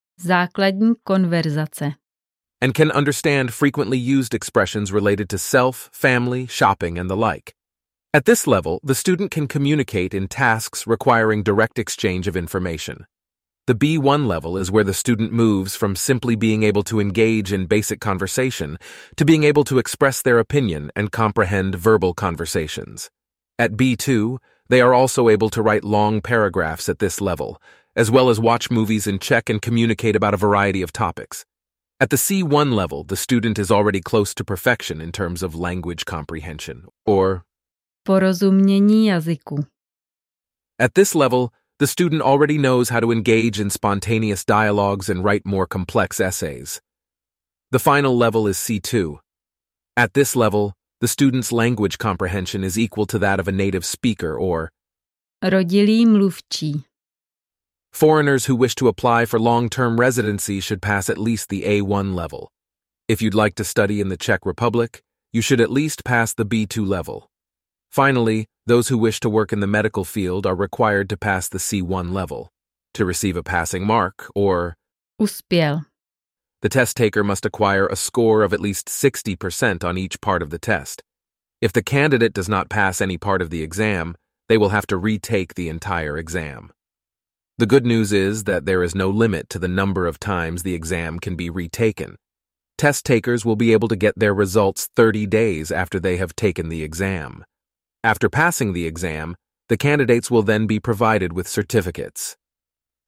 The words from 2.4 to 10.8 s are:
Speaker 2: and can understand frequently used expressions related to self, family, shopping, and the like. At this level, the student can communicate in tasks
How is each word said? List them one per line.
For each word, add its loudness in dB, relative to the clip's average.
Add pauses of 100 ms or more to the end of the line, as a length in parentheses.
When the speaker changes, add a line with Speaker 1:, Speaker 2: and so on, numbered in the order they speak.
Speaker 2:
and 2
can 4
understand 0
frequently 0
used 0
expressions -2
related 0
to -4
self, 0
family, 0
shopping, 0
and -4
the -2
like. -4 (600)
At 2
this 4
level, 0
the 0
student 0
can -4
communicate -2
in -4
tasks -2